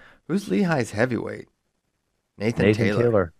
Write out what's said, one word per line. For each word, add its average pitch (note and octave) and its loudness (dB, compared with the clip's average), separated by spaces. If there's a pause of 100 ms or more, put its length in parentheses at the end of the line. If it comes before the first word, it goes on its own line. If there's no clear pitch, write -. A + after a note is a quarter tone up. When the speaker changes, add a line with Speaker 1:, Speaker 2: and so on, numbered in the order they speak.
(280)
Speaker 1:
who's G3 -4
Lehigh's E3+ 0
heavyweight? G#2+ -4 (880)
Nathan G#2+ 0
Speaker 2:
Nathan G#2 4
Speaker 1:
Taylor. G#2 0
Speaker 2:
Taylor. G#2 2